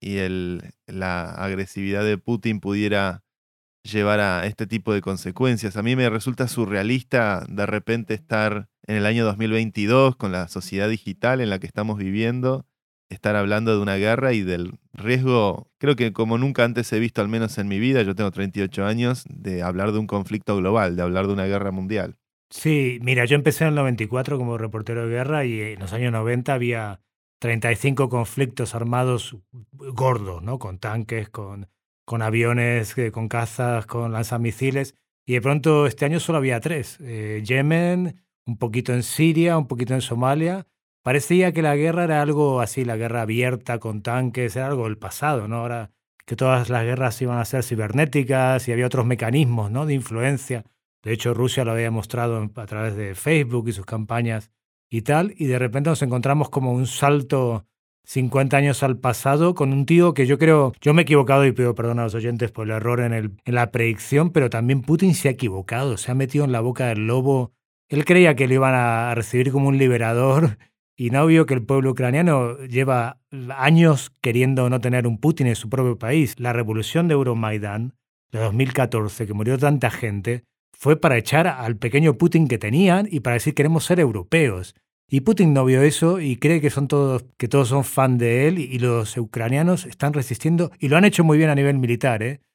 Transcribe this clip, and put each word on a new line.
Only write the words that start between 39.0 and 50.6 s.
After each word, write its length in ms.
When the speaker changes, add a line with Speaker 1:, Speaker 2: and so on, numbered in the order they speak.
Speaker 2:
Siria, 560
un 80
poquito 260
en 100
Somalia. 640
Parecía 500
que 100
la 120
guerra 300
era 180
algo 380
así, 240
la 120
guerra 260
abierta 580
con 220
tanques, 520
era 140
algo 160
del 140
pasado, 500
¿no? 80
Ahora 340
que 120
todas 340
las 140
guerras 380
iban 160
a 60
ser 200
cibernéticas 1040
y 40
había 140
otros 180
mecanismos, 640
¿no? 160
de 100
influencia. 680